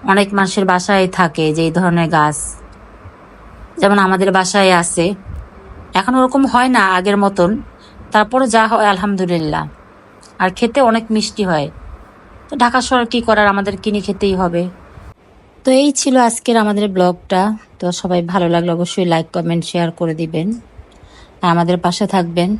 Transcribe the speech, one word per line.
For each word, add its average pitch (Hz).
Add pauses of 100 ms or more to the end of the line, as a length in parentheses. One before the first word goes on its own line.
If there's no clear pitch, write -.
অনেক 202
মানুষের 196
বাসায় 190
থাকে 165
যে 160
এই 165
ধরনের 170
গাছ, 151 (1400)
যেমন 202
আমাদের 190
বাসায় 185
আছে। 175 (800)
এখন 202
ওরকম 262
হয় 247
না 247
আগের 190
মতন, 196 (500)
তারপরে 220
যা 220
হয় 220
আলহামদুলিল্লাহ। 180 (720)
আর 185
খেতে 240
অনেক 226
মিষ্টি 214
হয়। 156 (760)
তো 294
ঢাকা 240
শহরে 247
কী 233
করার, 214
আমাদের 196
কিনে 202
খেতেই 190
হবে। 175 (960)
তো 262
এই 277
ছিল 269
আজকের 233
আমাদের 208
ব্লগটা। 185 (240)
তো 180
সবাই 180
ভালো 175
লাগলে 170
অবশ্যই 175
লাইক, 165
কমেন্ট, 170
শেয়ার 170
করে 170
দিবেন। 160 (960)
আর 180
আমাদের 170
পাশে 175
থাকবেন। 175